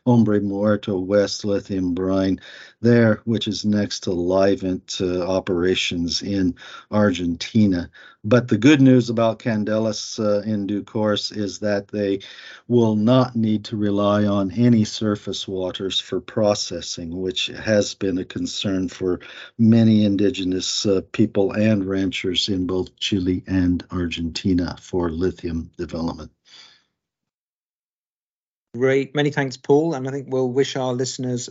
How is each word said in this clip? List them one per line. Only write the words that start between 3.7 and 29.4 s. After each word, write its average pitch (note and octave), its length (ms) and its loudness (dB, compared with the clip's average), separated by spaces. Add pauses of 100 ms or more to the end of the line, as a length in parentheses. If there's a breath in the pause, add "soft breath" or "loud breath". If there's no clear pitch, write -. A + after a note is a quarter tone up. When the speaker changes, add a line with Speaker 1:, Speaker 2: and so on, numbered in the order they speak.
Speaker 1:
to - 80 -4
Livent, F#2 880 0
uh, F2+ 260 -2
operations F#2 960 -2
in F#2+ 340 -2 (360 loud breath)
Argentina. F2+ 960 0 (360 loud breath)
But A#2+ 220 2
the A2 100 0
good C3+ 220 6
news B2+ 300 6
about A2+ 300 -2
Candelas, G#2+ 800 -4
uh, G#2 320 0
in G#2 160 -2
due G2 180 -4
course G#2+ 480 -2
is G#2 280 -6
that G2+ 300 -2
they G2 300 -2 (500 loud breath)
will A#2 260 4
not B2 400 4
need G#2+ 300 0
to A#2 100 -8
rely G#2 500 0
on G2+ 260 0
any A2+ 340 4
surface G#2 600 -4
waters F#2 540 -4
for F#2 220 -4
processing, F#2 1000 -2
which F#2 260 -4
has - 480 0
been F#2+ 220 -2
a F2+ 80 -4
concern F#2 640 -4
for F2+ 320 -4 (380 loud breath)
many A2+ 480 6
indigenous, F#2+ 800 -2
uh, G2 160 2 (100)
people G#2 400 0
and G#2+ 340 2
ranchers F#2+ 640 -2
in F#2 180 -2
both F#2 320 -4
Chile F2+ 480 -2
and F2+ 460 0
Argentina F2 880 -2
for F2 300 -4
lithium E2 680 -4
development. D#2+ 540 -8 (2500 soft breath)
Speaker 2:
Great. C3+ 400 0
Many D3 180 0
thanks, C#3 260 -4